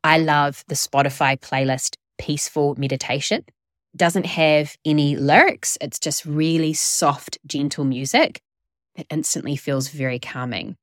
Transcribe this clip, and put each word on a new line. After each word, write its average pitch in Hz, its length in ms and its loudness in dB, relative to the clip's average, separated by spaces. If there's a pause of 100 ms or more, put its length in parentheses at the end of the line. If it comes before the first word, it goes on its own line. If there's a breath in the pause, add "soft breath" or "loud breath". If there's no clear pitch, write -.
I 160 160 6
love 147 480 0
the - 80 -6
Spotify 139 640 0
playlist 135 580 -2 (220)
Peaceful 147 580 -2
Meditation. 139 680 -4 (500)
Doesn't 170 320 2
have 151 580 2
any 147 320 2
lyrics. 160 640 4
It's - 180 -10
just - 260 -6
really 156 480 0
soft, - 760 -2
gentle 143 380 -4
music 135 560 0 (560)
that 165 140 -14
instantly 151 460 -4
feels 135 320 -4
very 131 300 -4
calming. 123 640 -8